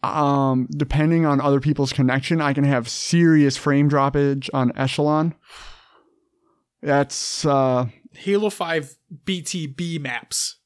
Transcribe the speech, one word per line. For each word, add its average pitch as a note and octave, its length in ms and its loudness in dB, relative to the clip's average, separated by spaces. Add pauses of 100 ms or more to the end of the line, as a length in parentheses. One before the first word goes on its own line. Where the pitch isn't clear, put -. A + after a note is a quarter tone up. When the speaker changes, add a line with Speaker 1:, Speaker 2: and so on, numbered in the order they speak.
Speaker 1:
Um, C3+ 720 0
depending D3+ 500 2
on C#3+ 140 2
other C#3 180 2
people's C#3 340 0
connection, C3+ 480 0
I D3 120 0
can C#3+ 100 0
have B2+ 260 2
serious D#3+ 680 4
frame C#3+ 340 2
droppage C#3 640 0
on C3 220 2
Echelon. D3+ 580 0 (1500)
That's, C#3+ 640 -2
uh, C3 420 2 (280)
Speaker 2:
Halo G3+ 360 -2
five E3 460 -6 (280)
B F#3 180 -4
T E3 240 -8
B E3 320 -8
maps. - 680 -8